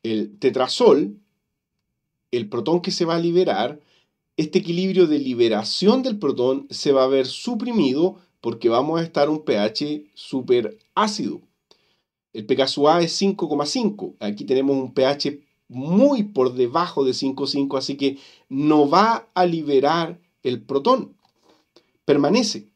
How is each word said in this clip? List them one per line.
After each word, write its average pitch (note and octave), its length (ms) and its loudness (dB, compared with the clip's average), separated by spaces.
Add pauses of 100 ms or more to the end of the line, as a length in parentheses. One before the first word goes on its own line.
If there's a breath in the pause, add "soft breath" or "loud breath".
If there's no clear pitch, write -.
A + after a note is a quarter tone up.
El A2 360 -4
tetrazol, C#3+ 800 2 (1120)
el A#2 160 -4
protón D3+ 320 0
que F3+ 100 -6
se F3 140 -2
va E3 120 0
a E3+ 40 0
liberar, D#3 600 0 (560 soft breath)
este E3+ 220 0
equilibrio F3 480 2
de D3+ 120 2
liberación B2 840 2
del A3+ 160 -4
protón C3+ 520 -2
se - 220 -2
va C3+ 120 6
a C3 40 2
ver C3+ 180 2
suprimido G3 880 -2 (240 soft breath)
porque A2+ 280 -8
vamos D3 320 0
a E3+ 40 -4
estar D3+ 260 -2
un D#3 140 -4
P C3+ 140 0
H D3 560 -4
súper B2 600 -2 (180)
ácido. F#3+ 460 -4 (920)
El A2 120 -14
P B2 100 0
K C3+ 120 2
sub C#3+ 220 2
A E3+ 120 4
es E3 120 -2
cinco F#3+ 360 -2
coma D3 160 -2
cinco. G3+ 560 -4
Aquí G#2 240 -8
tenemos C3+ 320 0
un C3 160 -6
P C3+ 140 2
H C#3+ 360 -4 (260)
muy G3+ 540 2
por B2+ 300 0
debajo C#3 520 -2
de B2+ 100 0
cinco C3+ 300 -4
coma C3 60 -6
cinco, C#3 280 -2
así C3+ 180 -6
que C#3 220 -2 (320 loud breath)
no D3 400 2
va G#3+ 420 2
a F3+ 140 2
liberar D#3+ 760 0 (220)
el B2 180 -4
protón. C#3+ 560 -2 (880 soft breath)
Permanece. D3+ 720 0